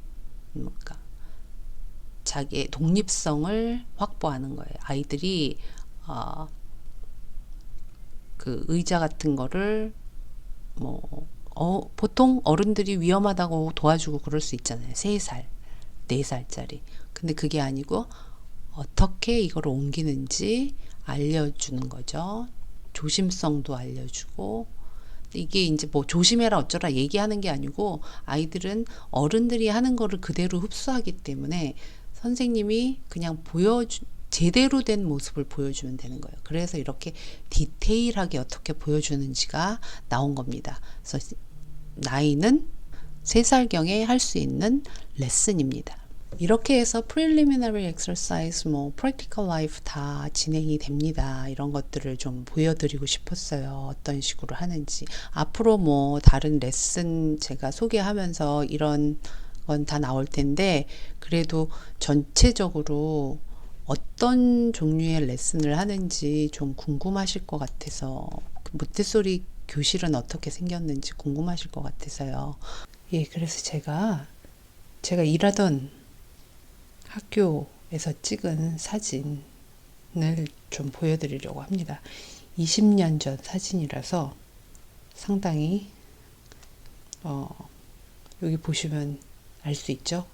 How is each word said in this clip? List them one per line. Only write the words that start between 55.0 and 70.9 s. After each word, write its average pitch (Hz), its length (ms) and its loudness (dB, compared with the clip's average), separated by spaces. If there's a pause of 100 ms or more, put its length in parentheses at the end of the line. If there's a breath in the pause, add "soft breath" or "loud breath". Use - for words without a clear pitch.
앞으로 214 460 4
뭐, 143 420 4
다른 151 400 8
레슨 160 800 0
제가 135 320 -4
소개하면서 185 920 0
이런 147 520 2 (480 loud breath)
건 147 200 2
다 147 120 0
나올 135 280 0
텐데, 147 600 4 (320 loud breath)
그래도 160 500 2 (300 loud breath)
전체적으로 151 1400 4 (460 soft breath)
어떤 240 880 4
종류의 160 520 2
레슨을 147 520 2
하는지 165 720 0
좀 139 240 -4
궁금하실 185 720 -2
것 151 100 -4
같아서, - 720 -6 (340)
그 - 140 -10
모태소리 190 640 4 (240)
교실은 160 480 2
어떻게 143 360 -2
생겼는지 170 640 -2